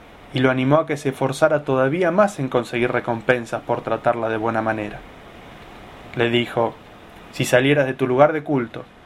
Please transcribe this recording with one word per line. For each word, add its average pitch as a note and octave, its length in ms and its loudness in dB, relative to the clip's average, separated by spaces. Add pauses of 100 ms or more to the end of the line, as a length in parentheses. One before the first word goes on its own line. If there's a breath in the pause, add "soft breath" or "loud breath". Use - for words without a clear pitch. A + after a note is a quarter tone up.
(360)
y B2+ 40 0
lo C3 120 4
animó C3 240 2
a D#3+ 100 2
que D3+ 120 -4
se C#3+ 120 -4
esforzara C#3+ 540 0
todavía C#3 480 0
más G3+ 260 2
en C3+ 100 -4
conseguir B2 440 -2
recompensas A#2 720 -2
por A#2+ 180 -4
tratarla A2+ 480 -2
de A2+ 80 -2
buena A2+ 240 -2
manera. A2 380 -4 (1160)
Le A#2 140 2
dijo: A#2 460 0 (560)
"Si - 120 -4
salieras C3+ 440 4
de C3 80 -4
tu C3+ 100 -2
lugar C3+ 280 4
de D3+ 100 -4
culto C3+ 420 -4 (200)